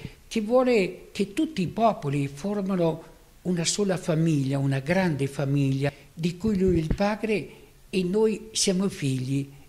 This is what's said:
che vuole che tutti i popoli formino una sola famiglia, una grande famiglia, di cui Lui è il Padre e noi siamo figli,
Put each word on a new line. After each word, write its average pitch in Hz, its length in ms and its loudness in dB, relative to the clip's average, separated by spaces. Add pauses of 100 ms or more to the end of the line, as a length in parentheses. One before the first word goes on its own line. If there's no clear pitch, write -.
(280)
che 226 140 -2
vuole 247 680 2
che 202 220 -4
tutti 311 300 -2
i 165 60 0
popoli 147 600 0
formino 190 760 -2 (400)
una 170 220 0
sola 196 320 0
famiglia, 151 640 0
una 139 220 0
grande 156 460 0
famiglia, 139 640 0 (220)
di 175 240 -4
cui 214 220 0
Lui 185 180 4
è 165 40 4
il 160 140 0
Padre 208 540 -2 (400)
e 190 140 0
noi 214 500 2
siamo 190 380 2
figli, 135 580 -2 (200)